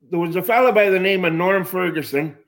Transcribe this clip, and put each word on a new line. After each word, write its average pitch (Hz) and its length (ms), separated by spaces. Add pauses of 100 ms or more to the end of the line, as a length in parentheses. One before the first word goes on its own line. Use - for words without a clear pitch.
there 170 100
was 170 180
a 180 40
fellow 240 300
by 202 180
the 190 100
name 190 260
of 165 80
Norm 185 320
Ferguson 156 720 (100)